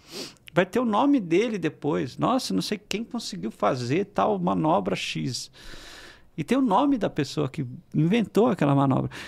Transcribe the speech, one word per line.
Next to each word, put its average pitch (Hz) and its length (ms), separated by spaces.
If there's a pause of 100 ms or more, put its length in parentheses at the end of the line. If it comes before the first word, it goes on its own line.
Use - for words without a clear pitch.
(520)
vai 180 140
ter 220 140
o 254 40
nome 247 360
dele 196 380
depois. 160 600
"Nossa, 220 360
não 185 80
sei - 160
quem 214 260
conseguiu 214 460
fazer 143 560
tal 196 320
manobra 180 580
X." - 540 (840)
E 151 80
tem 240 120
o 277 60
nome 262 340
da 190 140
pessoa 143 400
que 135 160 (280)
inventou 196 520
aquela 160 280
manobra. 135 360 (180)